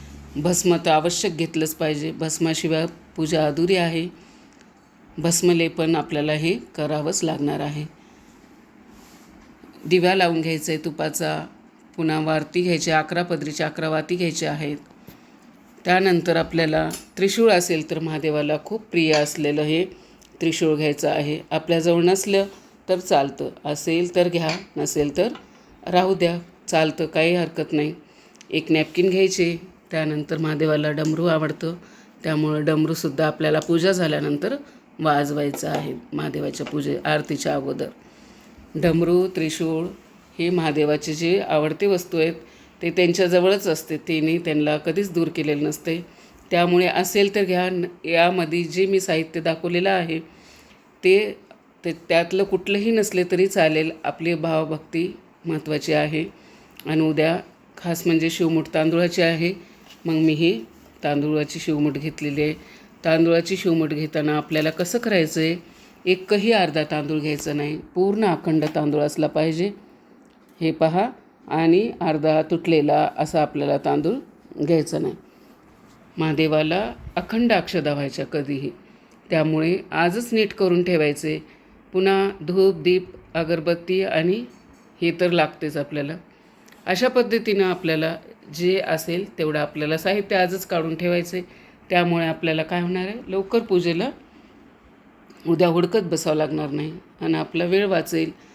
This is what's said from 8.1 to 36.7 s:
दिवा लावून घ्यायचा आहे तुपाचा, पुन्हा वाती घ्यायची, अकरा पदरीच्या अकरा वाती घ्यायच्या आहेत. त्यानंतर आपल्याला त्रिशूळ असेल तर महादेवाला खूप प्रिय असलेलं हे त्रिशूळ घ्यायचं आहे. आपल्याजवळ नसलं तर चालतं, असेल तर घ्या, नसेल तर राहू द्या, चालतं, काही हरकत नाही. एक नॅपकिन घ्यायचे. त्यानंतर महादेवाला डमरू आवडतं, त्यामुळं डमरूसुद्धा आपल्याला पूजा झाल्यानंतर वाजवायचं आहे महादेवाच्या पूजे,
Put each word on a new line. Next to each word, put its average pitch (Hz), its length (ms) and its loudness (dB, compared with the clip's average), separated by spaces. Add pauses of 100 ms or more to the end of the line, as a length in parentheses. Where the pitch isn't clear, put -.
दिवा 180 300 4
लावून 170 260 2
घ्यायचा 160 300 -2
आहे 156 140 -4
तुपाचा, 156 600 -4 (520)
पुन्हा 160 220 0
वाती 156 420 -2
घ्यायची, 170 300 0
अकरा 156 320 0
पदरीच्या 156 440 -4
अकरा 156 220 -4
वाती 156 260 -2
घ्यायच्या 165 360 -2
आहेत. 147 260 -6 (1080)
त्यानंतर 180 500 4
आपल्याला 160 540 0 (280)
त्रिशूळ 214 340 4
असेल 175 380 2
तर 160 100 -2
महादेवाला 151 680 -2
खूप 220 160 -8
प्रिय 160 320 2
असलेलं 147 480 0
हे 156 240 0 (560)
त्रिशूळ 160 340 2
घ्यायचं 147 340 0
आहे. 151 300 -2 (120)
आपल्याजवळ 170 520 2
नसलं 196 420 2 (440)
तर 185 100 2
चालतं, 143 500 0 (160)
असेल 165 500 -2
तर 175 140 4
घ्या, 165 200 -2 (280)
नसेल 147 400 -2
तर 185 100 2 (600)
राहू 185 260 2
द्या, 175 260 0 (280)
चालतं, 160 380 2
काही 160 300 2
हरकत 165 380 -4
नाही. 151 200 0 (560)
एक - 220 -2
नॅपकिन 160 380 2
घ्यायचे. 180 480 2 (340)
त्यानंतर 156 460 -4
महादेवाला 151 540 0
डमरू 156 340 0
आवडतं, 160 500 0 (480)
त्यामुळं 151 420 0
डमरूसुद्धा 156 640 0
आपल्याला 156 320 0
पूजा 170 320 2
झाल्यानंतर 151 640 0 (440)
वाजवायचं 147 720 0
आहे 147 260 -6 (180)
महादेवाच्या 147 520 -6
पूजे, 143 400 -4